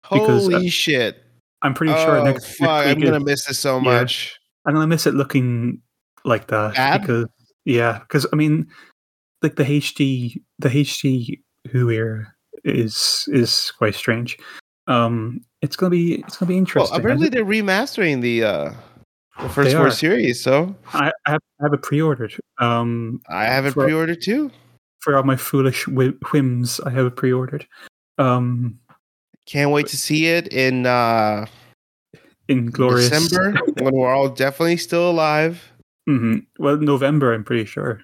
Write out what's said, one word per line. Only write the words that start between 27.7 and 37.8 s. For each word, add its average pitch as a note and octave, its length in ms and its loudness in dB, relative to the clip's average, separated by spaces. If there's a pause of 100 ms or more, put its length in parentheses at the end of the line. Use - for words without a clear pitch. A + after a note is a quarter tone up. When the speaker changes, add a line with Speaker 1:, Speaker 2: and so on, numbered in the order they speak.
Speaker 1:
Um, B2 600 0 (680)
Speaker 2:
Can't C#3+ 240 0
wait D3 180 2
to C#3 80 -8
see D#3 300 -2
it E3+ 220 0
in, C3 380 0
uh, A2+ 600 2 (1000)
Speaker 1:
in B2+ 180 0
glorious B2 440 2
Speaker 2:
December, E3+ 460 0 (120)
Speaker 1:
<laughs> D4 100 -6
Speaker 2:
when C3+ 160 0
we're B2+ 180 2
all C#3 160 2
definitely C3+ 480 -2
still E3+ 340 0
alive. D#3+ 600 0 (380)
Speaker 1:
Mm-hmm. A#2 320 0 (180)
Well, D3 200 2
November, C#3 540 2
I'm A2 120 -4
pretty A#2 200 -2
sure. G#2 400 -6